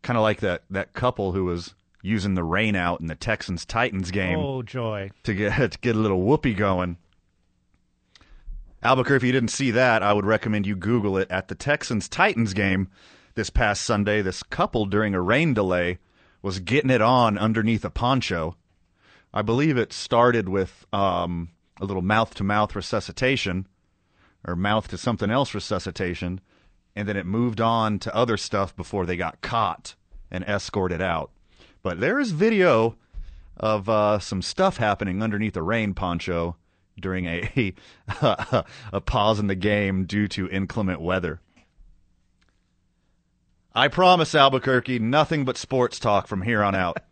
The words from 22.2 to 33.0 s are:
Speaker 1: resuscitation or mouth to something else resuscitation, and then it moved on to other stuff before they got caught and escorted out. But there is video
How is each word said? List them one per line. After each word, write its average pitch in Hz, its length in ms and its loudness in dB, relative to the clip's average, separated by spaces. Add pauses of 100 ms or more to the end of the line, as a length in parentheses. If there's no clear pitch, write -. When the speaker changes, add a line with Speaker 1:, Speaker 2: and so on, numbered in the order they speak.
Speaker 1:
resuscitation 98 920 -2 (800)
or 87 80 -4
mouth 101 340 0
to 92 100 -8
something 107 320 0
else 131 240 0
resuscitation, 90 840 -4 (560)
and 104 140 -6
then 101 80 -2
it 92 80 -6
moved 113 340 0
on 113 380 2
to - 180 -6
other 113 220 2
stuff 98 380 -4
before 92 320 -4
they 90 100 -2
got 82 240 -6
caught 110 540 -2 (340)
and 92 140 -8
escorted 92 580 -2
out. 82 300 -2 (500)
But 87 180 -4
there 185 200 0
is 247 120 -2
video 160 640 4 (640)